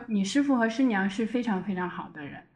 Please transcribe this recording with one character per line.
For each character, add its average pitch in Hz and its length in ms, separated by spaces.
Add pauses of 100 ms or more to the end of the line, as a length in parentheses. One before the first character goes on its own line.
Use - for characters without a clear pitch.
你 202 160
师 269 180
傅 277 160
和 226 100
师 226 160
娘 202 240
是 214 180
非 247 180
常 202 180
非 185 140
常 180 120
好 170 220
的 156 160
人。 - 160 (140)